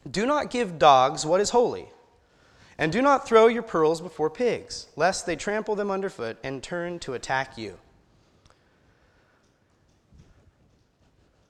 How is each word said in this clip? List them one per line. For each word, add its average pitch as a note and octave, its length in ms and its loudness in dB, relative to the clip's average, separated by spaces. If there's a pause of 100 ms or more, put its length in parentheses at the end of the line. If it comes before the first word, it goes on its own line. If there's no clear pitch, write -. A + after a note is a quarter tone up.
"Do F3 160 -2
not C#4+ 240 0
give F#3+ 300 -4
dogs C#3+ 460 6
what F3 160 4
is G3+ 100 -2
holy, F3 380 0 (880)
and D#3 140 -2
do G#3+ 100 0
not C4+ 260 2
throw A3+ 200 6
your A#3+ 140 0
pearls E3 400 0
before D#3 280 -6
pigs, E3+ 680 -6
lest E3+ 300 -2
they E3+ 100 -4
trample G#3 400 -6
them G3+ 160 -4
underfoot F#3 500 -8
and C3+ 220 -10
turn F3 360 -8
to C#3 140 -10
attack C3 440 -6
you." G2 200 -12 (3750)